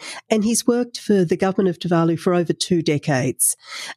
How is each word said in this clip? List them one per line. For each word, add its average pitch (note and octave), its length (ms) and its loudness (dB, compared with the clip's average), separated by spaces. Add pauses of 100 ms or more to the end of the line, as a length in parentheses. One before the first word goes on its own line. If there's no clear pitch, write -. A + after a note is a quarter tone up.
(300)
and G#3+ 140 2
he's A3+ 240 0
worked A#3+ 320 -2
for G3 240 2
the E3+ 120 2
Government F#3+ 320 0
of E3+ 120 -4
Tuvalu E3 360 2
for F3+ 160 0
over F3 200 2
two E3+ 280 0
decades. C#3+ 760 0 (400)